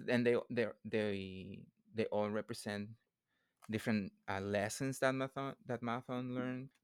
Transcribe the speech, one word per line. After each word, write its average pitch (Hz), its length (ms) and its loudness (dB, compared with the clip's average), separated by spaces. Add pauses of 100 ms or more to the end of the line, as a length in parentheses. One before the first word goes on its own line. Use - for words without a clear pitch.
and 120 180 6
they, 120 100 8 (140)
they, 117 160 2 (180)
they, 98 760 -2 (340)
they 107 120 2
all 104 220 2
represent 104 600 -4 (800)
different, 107 420 2 (160)
uh, 98 120 -2
lessons 101 580 0
that 131 160 2
Mathon, 135 400 -4 (120)
that 120 160 -2
Mathon 123 520 -4
learned. 127 340 -4 (160)